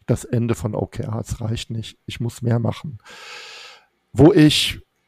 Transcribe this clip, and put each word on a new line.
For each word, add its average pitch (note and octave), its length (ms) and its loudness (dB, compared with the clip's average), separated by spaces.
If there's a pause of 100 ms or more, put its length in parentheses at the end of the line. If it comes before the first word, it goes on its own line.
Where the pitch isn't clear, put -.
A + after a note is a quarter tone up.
das - 180 0
Ende A#2 320 -2
von, G#2+ 200 -4
„Okay, - 340 -6
ah, A2 100 -6
es - 220 -8
reicht A2+ 300 -6
nicht, A2+ 340 -10
ich - 160 -10
muss A#2 200 -6
mehr A#2 180 0
machen.“ A2 400 -6 (1120)
Wo C#3+ 180 8
ich - 480 4 (280)